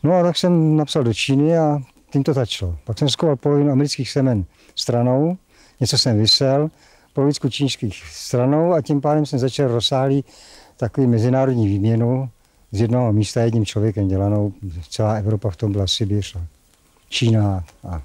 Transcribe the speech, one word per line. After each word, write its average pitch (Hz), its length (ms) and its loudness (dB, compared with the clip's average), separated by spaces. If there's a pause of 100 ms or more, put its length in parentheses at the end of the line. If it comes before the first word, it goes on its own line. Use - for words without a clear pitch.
No 156 100 4
a 180 100 4
tak 175 140 0
jsem 160 380 2
napsal 151 280 0
do 117 100 2
Číny 143 440 2
a 147 220 2 (320)
tím 139 120 0
to 156 100 0
začalo. 98 500 -4
Pak - 160 -8
jsem 147 100 2
zkoumal 147 260 0
polovinu 143 360 0
amerických 139 380 -2
semen 127 360 0 (300)
stranou, 131 640 0 (420)
něco 131 180 0
jsem 120 200 2
visel, 135 520 2 (440)
polovičku 143 360 0
čínských 120 640 -4
stranou 147 600 0
a 160 80 2
tím 143 200 -2
pádem 147 240 2
jsem 135 140 -4
začal 131 280 0
rozsáhlý 131 560 0 (540)
takový 127 300 0
mezinárodní 123 600 2
výměnu 117 600 0 (420)
z 104 100 -2
jednoho 117 320 2
místa 107 280 0
jedním 117 240 2
člověkem 104 420 -2
dělanou, 101 460 0 (360)
celá 107 240 -2
Evropa 107 360 -2
v - 60 -8
tom 107 160 -4
byla, 98 160 -2
Sibiř 101 480 -4
a 85 60 -10 (680)
Čína 104 540 0 (260)
a 82 160 -8